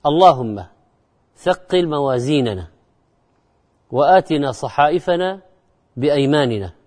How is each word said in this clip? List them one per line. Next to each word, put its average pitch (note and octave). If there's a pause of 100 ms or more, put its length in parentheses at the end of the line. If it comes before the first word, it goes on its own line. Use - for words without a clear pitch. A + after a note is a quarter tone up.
اللهم B2+ (720)
ثقل F3+
موازيننا، C3 (1200)
وآتنا C#3+
صحائفنا F3 (560)
بأيماننا C3+ (140)